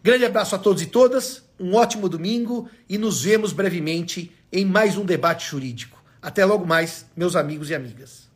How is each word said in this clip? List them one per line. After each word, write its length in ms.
Grande 220
abraço 300
a 40
todos 220
e 60
todas, 560
um 160
ótimo 340
domingo 600
e 80
nos 240
vemos 320
brevemente 760
em 140
mais 320
um 80
debate 440
jurídico. 540
Até 220
logo 220
mais, 400
meus 200
amigos 340
e 60
amigas. 600